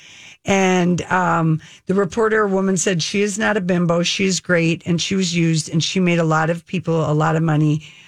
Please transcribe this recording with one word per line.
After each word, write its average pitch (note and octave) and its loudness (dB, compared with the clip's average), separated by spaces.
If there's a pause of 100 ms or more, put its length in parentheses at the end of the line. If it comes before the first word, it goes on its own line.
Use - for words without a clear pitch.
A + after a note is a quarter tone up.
(440)
And, F#3 2
um, E3 0 (240)
the F#3 -2
reporter G#3+ 0
woman F#3+ 0
said, F3 0
"She G3+ -2
is G#3 -2
not G#3+ 0
a G#3+ 0
bimbo. F3 0
She F#3+ -2
is F#3+ -2
great, E3 0
and E3+ -2
she - -4
was F#3 -2
used, E3 0
and D#3+ 0
she - -2
made F3 2
a E3+ 0
lot D#3+ 0
of E3+ -8
people E3 -2
a D3+ 0
lot D#3 0
of D#3+ 0
money. D3+ 0 (220)